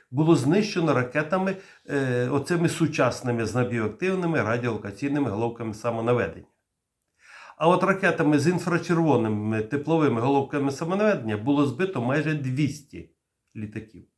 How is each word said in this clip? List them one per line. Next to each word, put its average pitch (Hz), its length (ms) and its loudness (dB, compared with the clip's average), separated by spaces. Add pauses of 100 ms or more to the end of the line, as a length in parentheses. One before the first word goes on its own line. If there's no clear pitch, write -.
(100)
було 156 260 4
знищено 156 580 2
ракетами, 170 640 0 (320)
е, 127 400 0
оцими 156 400 0
сучасними 123 800 0
з 98 80 -4
напівактивними 127 880 0
радіолокаційними 120 880 -2
головками 113 440 -4
самонаведення. 113 720 -2 (1120)
А 156 120 2
от 180 140 4
ракетами 170 560 2
з 131 100 2
інфрачервоними 120 1160 0
тепловими 143 580 0
головками 139 520 0
самонаведення 165 640 0
було 139 300 2
збито 131 340 -4
майже 147 340 0
двісті 131 760 -4 (460)
літаків. 107 480 -12 (140)